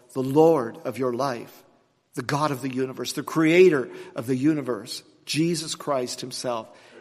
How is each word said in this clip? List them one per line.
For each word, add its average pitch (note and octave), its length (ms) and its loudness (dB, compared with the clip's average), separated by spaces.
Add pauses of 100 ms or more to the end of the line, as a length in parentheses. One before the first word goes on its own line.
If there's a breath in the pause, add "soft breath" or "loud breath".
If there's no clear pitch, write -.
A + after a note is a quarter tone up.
(140 soft breath)
the C3 80 -2
Lord C#3 640 4
of A2 120 -8
your B2+ 160 -2
life, A#2+ 500 -6 (520)
the C3+ 80 -8
God C#3+ 280 -2
of C3 120 -6
the C#3 100 -6
universe, B2+ 400 -6
the D3 100 -6
creator D#3+ 680 6 (260 loud breath)
of A#2 100 -8
the C3 100 0
universe, B2+ 680 -2 (240)
Jesus D#3 480 -2
Christ C3 480 -4
himself? B2 460 -6 (320 soft breath)